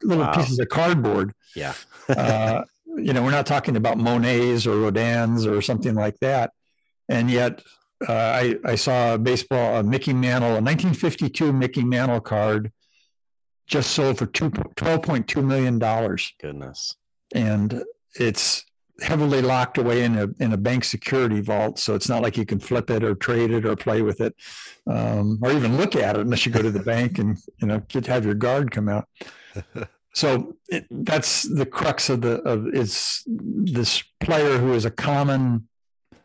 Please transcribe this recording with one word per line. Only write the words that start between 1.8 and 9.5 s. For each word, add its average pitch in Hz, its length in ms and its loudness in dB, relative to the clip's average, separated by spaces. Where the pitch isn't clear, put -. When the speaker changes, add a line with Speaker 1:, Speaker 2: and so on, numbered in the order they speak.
Speaker 1:
Uh, 113 580 0
Speaker 2:
<laughs> - 60 -20
Speaker 1:
you - 160 -2
know, 127 120 0
we're 131 80 2
not 143 160 0
talking 139 280 0
about 113 220 2
Monets 120 680 2
or 107 120 2
Rodins 113 680 2
or 104 160 2
something 113 320 -2
like 107 240 -2
that. 131 320 0
And 123 200 2
yet, 123 340 0
uh, 117 60 0
I, 117 500 2
I 117 120 0
saw 120 400 2
a - 20 0
baseball, 120 600 2